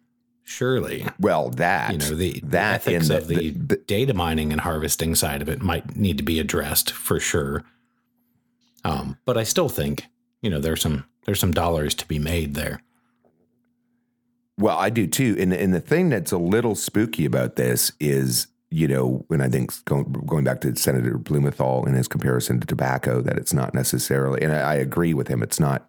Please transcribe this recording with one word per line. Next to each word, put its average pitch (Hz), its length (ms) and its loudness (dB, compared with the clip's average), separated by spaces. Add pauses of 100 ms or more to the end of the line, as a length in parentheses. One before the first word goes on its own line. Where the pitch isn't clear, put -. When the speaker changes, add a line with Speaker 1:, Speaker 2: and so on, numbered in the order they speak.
(440)
Speaker 1:
surely, 95 640 -2 (100)
Speaker 2:
Well, 82 340 2
that, 80 420 0
Speaker 1:
you - 60 -2
know, 73 160 -2
the, 85 280 -2
Speaker 2:
that 92 400 0
Speaker 1:
the - 120 0
ethics 80 140 2
Speaker 2:
in 78 60 2
the, - 20 2
Speaker 1:
of 78 120 -4
the 82 60 0
Speaker 2:
the, 82 160 0
the - 260 -2
Speaker 1:
data 120 360 0
mining 80 380 0
and 78 80 -2
harvesting 80 560 -2
side 71 260 -2
of 71 60 -8
it 73 140 -4
might 82 340 -2
need 95 220 2
to - 80 -4
be 80 140 0
addressed 76 520 -2
for - 300 -2
sure. 73 420 -2 (1200)
Um, 69 400 -4
but 120 140 0
I 113 60 0
still 147 260 0
think, 71 340 -4 (380)
you 110 80 -2
know, 78 100 0
there's 80 220 0
some, 73 240 0 (200)
there's 101 140 0
some 90 140 2
dollars 82 420 0
to - 100 -10
be 78 140 -2
made 76 360 0
there. - 260 -4 (1800)
Speaker 2:
Well, 98 200 4
I 95 120 2
do 113 180 2
too. 117 320 2
And, 92 140 4
and 92 200 2
the 87 60 2
thing 170 300 2
that's 101 220 0
a 98 60 2
little 104 380 2
spooky - 500 0
about 64 300 0
this 62 440 2
is, 67 480 0 (220)
you 80 180 2
know, 65 420 0
and 78 120 2
I 65 80 2
think 64 360 -2
going, 69 260 0 (140)
going 76 180 0
back 64 180 0
to 62 140 0
Senator 60 420 0
Blumenthal 65 680 0
and 67 100 2
his 64 120 2
comparison 62 520 0
to - 80 -4
tobacco, 64 540 0
that - 160 -2
it's - 160 -2
not 67 200 0
necessarily, 67 680 0
and 78 120 2
I, 76 60 2
I 71 160 0
agree 80 380 2
with 65 140 0
him, 62 140 0
it's - 180 -2
not 69 300 0